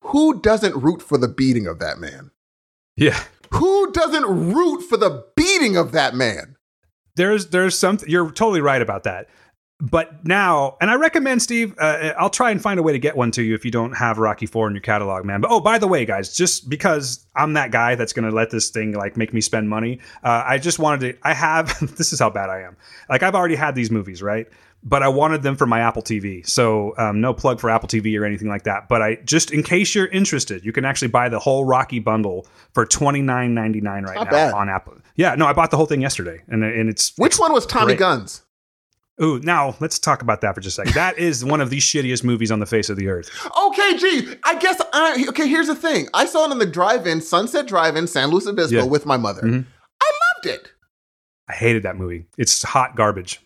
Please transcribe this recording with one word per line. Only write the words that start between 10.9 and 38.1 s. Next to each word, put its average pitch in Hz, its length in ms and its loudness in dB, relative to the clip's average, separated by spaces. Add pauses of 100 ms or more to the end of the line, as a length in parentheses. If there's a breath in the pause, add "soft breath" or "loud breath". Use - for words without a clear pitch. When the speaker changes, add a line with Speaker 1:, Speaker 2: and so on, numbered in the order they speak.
Speaker 2:
I 247 40 4
recommend, 269 460 2
Steve, 233 380 -2
uh, 156 380 0
I'll 180 120 0
try 240 220 2
and 190 100 -2
find 196 180 0
a 165 40 0
way 160 100 2
to 131 60 0
get 147 180 0
one 120 140 2
to 123 100 -2
you 110 140 2
if 107 100 -8
you 120 60 -4
don't 113 220 -2
have 117 260 0
Rocky 107 260 0
four 110 220 -2
in 104 80 -4
your 98 60 -10
catalog, 98 440 -2
man. 101 160 -2
But, - 80 0
oh, 233 100 2
by 214 200 2
the 214 80 0
way, 156 180 2
guys, 101 320 -6
just 170 320 -2
because 143 560 -2 (100)
I'm 151 180 0
that 135 180 0
guy 120 240 2
that's 113 180 -4
gonna 113 160 -2
let 110 220 0
this 113 180 -2
thing, 107 240 -6
like, 101 240 -6
make 110 160 -4
me 110 80 0
spend 107 280 -2
money, 113 280 -4 (260 loud breath)
uh, 120 220 2
I 135 140 0
just 160 180 -4
wanted 139 360 0
to, - 140 -6
I 156 60 0
have, 160 460 -2
<laughs> - 180 -6
this - 160 -2
is 135 60 -6
how 117 100 2
bad 98 220 -6
I 95 100 -8
am. 92 160 -18 (320 loud breath)
Like, 135 140 2
I've 190 100 2
already 175 220 2
had 147 180 -2
these 120 160 -2
movies, 98 320 -4
right? 107 260 -4 (360 soft breath)
But 139 180 0
I 135 60 4
wanted 147 340 2
them 135 140 0
for 139 100 2
my 117 140 2
Apple 113 240 0
T 110 160 -4
V. 95 240 -8
So, 107 540 0
um, 107 240 0
no 123 140 2
plug 127 240 -2
for 117 100 -2
Apple 113 180 0
T 113 120 -2
V 107 180 -2
or 104 80 -2
anything 104 240 -4
like 101 140 -6
that. 104 260 -4
But 117 140 4
I, 110 120 0 (100)
just 156 260 0
in 151 120 0
case 190 320 0
you're 190 120 0
interested, 151 580 -2
you 110 60 -4
can 131 140 -2
actually 135 240 -2
buy 123 200 2
the 113 100 -4
whole 135 260 0
Rocky 127 340 0
bundle 104 480 -2 (260 soft breath)
for 117 140 2
twenty-nine 135 640 0
ninety-nine 104 520 -2
right 95 100 -8
Speaker 1:
Not 101 100 -4
Speaker 2:
now - 60 -4
Speaker 1:
bad. 147 240 4
Speaker 2:
on 101 140 -2
Apple. - 280 -6 (180 soft breath)
Yeah, 170 200 2
no, 156 100 4
I 143 80 4
bought 165 160 2
the 151 80 2
whole 156 80 4
thing 147 160 -2
yesterday, 87 460 -6
and, 110 160 0
and 113 260 0
it's - 280 -2
Speaker 1:
Which 247 160 4
Speaker 2:
it's - 60 0
Speaker 1:
one 320 140 4
was 240 140 2
Tommy 226 260 2
Speaker 2:
great. - 60 0
Speaker 1:
Guns? 147 420 0 (800)